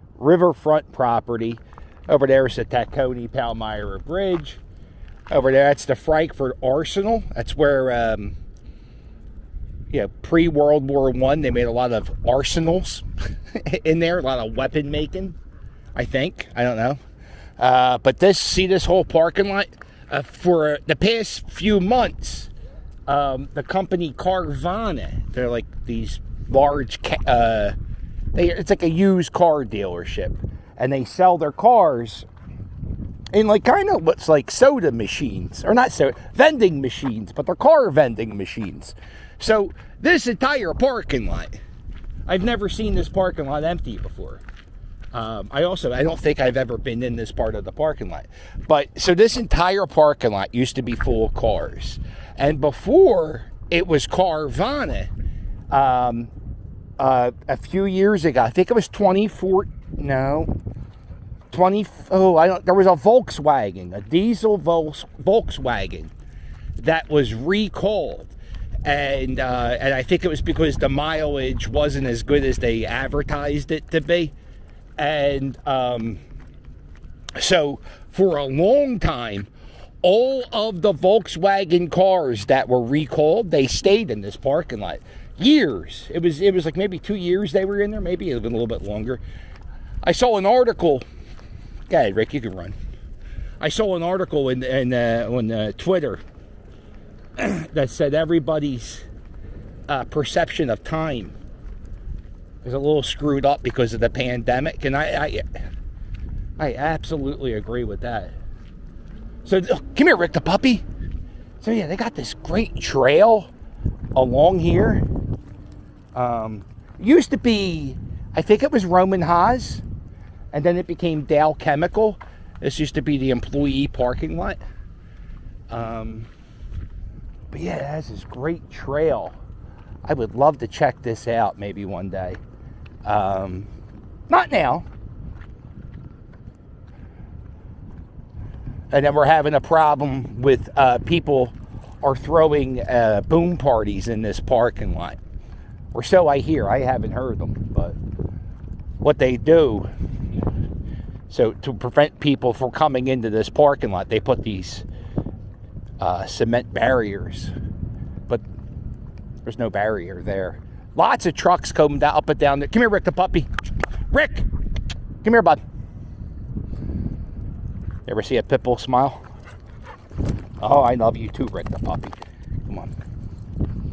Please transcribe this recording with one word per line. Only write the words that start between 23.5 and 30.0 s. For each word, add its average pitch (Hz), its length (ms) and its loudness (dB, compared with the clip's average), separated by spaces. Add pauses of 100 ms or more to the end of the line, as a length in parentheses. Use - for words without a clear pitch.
the 147 80 -6
company 175 520 -2
Carvana, 175 1160 -4
they're, 123 180 -2
like, 117 180 -4 (180)
these 113 340 -4 (280)
large, 139 560 2
ca-, - 240 -2
uh, 113 460 4 (600)
they, 175 160 4
it's 170 220 0
like 190 100 2
a 165 80 4
used 185 440 4
car 156 300 4
dealership. 92 720 -4 (420)